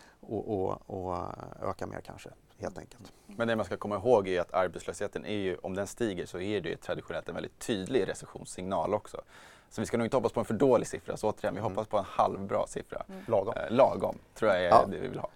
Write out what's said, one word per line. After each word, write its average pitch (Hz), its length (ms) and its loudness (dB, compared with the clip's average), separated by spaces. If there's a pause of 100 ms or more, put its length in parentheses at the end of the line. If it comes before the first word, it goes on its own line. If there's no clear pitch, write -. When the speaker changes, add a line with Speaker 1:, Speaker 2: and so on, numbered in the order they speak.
(220)
Speaker 1:
att, 110 280 -6
att, 98 400 -2
att, 92 720 -6
att - 0 -
öka 95 240 -4
mer 95 140 -8
kanske, - 300 -16 (280)
helt 90 200 -8
enkelt. - 340 -18 (140)
Speaker 2:
Men 113 220 -4
det 113 80 2
man 107 80 0
ska 95 120 -6
komma 104 200 -4
ihåg 104 320 6
är 90 120 2
att - 140 -2
arbetslösheten 87 720 -2
är 104 140 -4
ju, 95 180 -2
om 95 180 -8
den 98 120 -2
stiger 95 400 -4
så 90 140 -10
är 101 200 -2
det 80 80 -8
ju - 80 -4
traditionellt - 520 -6
en 85 60 -8
väldigt 85 240 -8
tydlig 104 500 0
recessionssignal 92 840 -4
också. - 260 -4 (480)
Så - 120 -8
vi 101 60 0
ska - 100 -2
nog 117 100 2
inte 131 100 2
hoppas 110 160 2
på - 80 0
en 104 60 0
för 113 80 -2
dålig 117 340 6
siffra, - 280 -8
så 110 120 0
återigen, 101 260 -2
vi 101 60 -6
Speaker 1:
Mm. 104 120 -2
Speaker 2:
hoppas 107 160 -4
på 107 100 2
en 95 60 0
halvbra 98 640 0
siffra. - 420 -8
Speaker 3:
Mm. 190 180 -14
Speaker 1:
Lagom. 107 300 2
Speaker 2:
Eh, - 140 -4
lagom, 101 480 4 (160)
tror 110 160 2
jag 90 100 6
är 90 80 4
Speaker 1:
Ja. 110 200 10
Speaker 2:
det 92 100 -6
vi 98 100 -4
vill - 100 -6
ha. - 180 -8